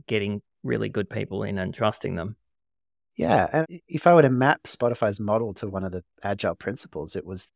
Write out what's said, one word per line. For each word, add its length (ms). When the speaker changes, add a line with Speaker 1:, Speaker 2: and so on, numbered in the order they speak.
Speaker 1:
getting 360
really 280
good 180
people 340
in 140
and 160
trusting 440
them. 200
Speaker 2:
Yeah. 340
And 160
if 180
I 60
were 100
to 80
map 340
Spotify's 540
model 360
to 140
one 160
of 80
the 120
agile 320
principles, 640
it 80
was 320